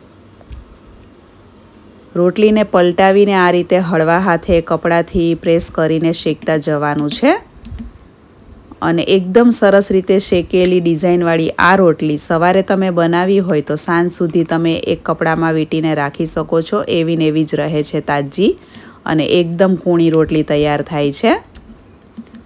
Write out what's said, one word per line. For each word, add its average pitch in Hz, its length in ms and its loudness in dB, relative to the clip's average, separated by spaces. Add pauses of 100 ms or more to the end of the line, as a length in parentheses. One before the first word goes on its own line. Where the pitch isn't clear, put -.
(2250)
રોટલીને 214 480 2
પલટાવીને 196 800 2
આ 175 140 4
રીતે 175 200 0 (140)
હળવા 170 380 2
હાથે 165 320 0 (120)
કપડાથી 170 580 0 (140)
પ્રેસ 170 340 0
કરીને 160 320 0 (120)
શેકતા 160 440 -2
જવાનું 147 540 -2
છે. 320 180 2 (1500)
અને 165 160 0 (120)
એકદમ 196 420 4
સરસ 196 380 4
રીતે 190 200 2 (120)
શેકેલી 180 580 0
ડિઝાઇનવાળી 170 680 0 (160)
આ 185 140 4
રોટલી 156 420 2
સવારે 180 460 2
તમે 190 200 0 (100)
બનાવી 175 500 2
હોય 151 200 -2
તો 147 140 -2
સાંજ 175 320 0
સુધી 170 380 0
તમે 165 200 0 (200)
એક 160 160 -8
કપડામાં 165 480 -2
વીંટીને 160 420 -2
રાખી 143 340 -4
શકો 165 360 -2
છો, 208 100 -2 (180)
એવી 165 240 0
ને 160 120 2
એવી 156 180 0
જ 147 100 -2
રહે 151 280 -2
છે 156 200 -4
તાજી. 143 400 -2 (640)
અને 156 140 0 (120)
એકદમ 175 460 0
કૂણી 170 320 2
રોટલી 156 280 0 (100)
તૈયાર 147 360 0
થાય 147 300 -2
છે. 240 160 2 (1120)